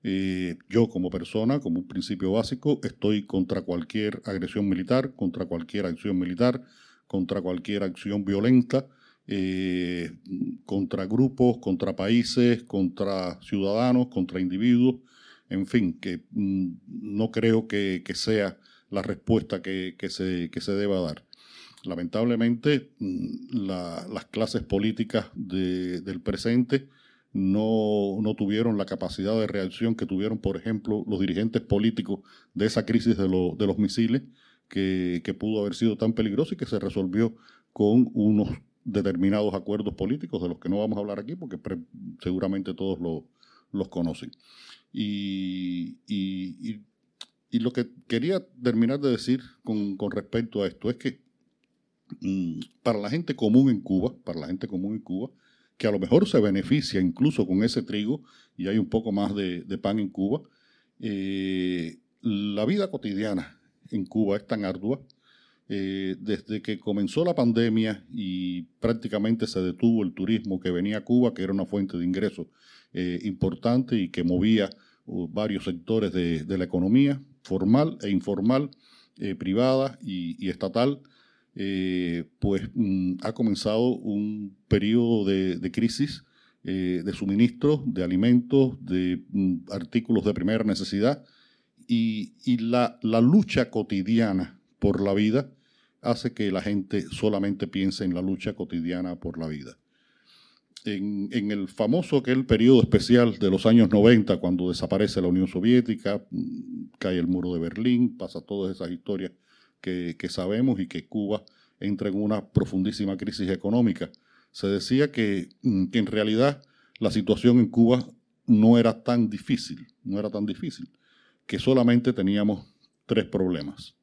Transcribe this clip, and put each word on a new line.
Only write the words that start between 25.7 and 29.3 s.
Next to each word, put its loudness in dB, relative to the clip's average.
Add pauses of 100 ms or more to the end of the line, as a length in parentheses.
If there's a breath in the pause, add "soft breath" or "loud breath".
del -8
presente 0 (440 soft breath)
no, 0
no -2
tuvieron 0
la -2
capacidad -2